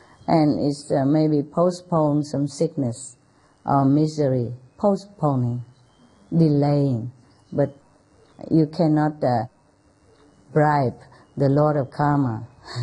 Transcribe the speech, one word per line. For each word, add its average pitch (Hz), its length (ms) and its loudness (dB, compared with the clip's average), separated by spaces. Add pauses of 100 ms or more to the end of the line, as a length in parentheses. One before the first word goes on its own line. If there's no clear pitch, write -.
(280)
And 147 320 2
it's, 143 320 -4
uh, 139 140 2
maybe 151 360 2
postpone 156 840 0
some 143 240 -4
sickness 143 680 -6 (480)
or 139 200 2
misery. 139 680 0 (240)
Postponing, 135 840 -2 (680)
delaying. 143 800 2 (400)
But - 240 -2 (760)
you 156 160 4
cannot, 151 560 0
uh, 120 220 0 (1080)
bribe 147 460 2 (360)
the 139 140 2
Lord 147 280 2
of 131 140 -4
Karma. 139 560 -2 (360)